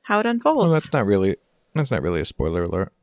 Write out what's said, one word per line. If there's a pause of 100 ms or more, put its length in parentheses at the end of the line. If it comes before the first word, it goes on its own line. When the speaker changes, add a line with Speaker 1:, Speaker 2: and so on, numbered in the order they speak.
Speaker 1:
how
it
unfolds.
Speaker 2:
Well,
that's
not
really, (360)
that's
not
really
a
spoiler
alert. (120)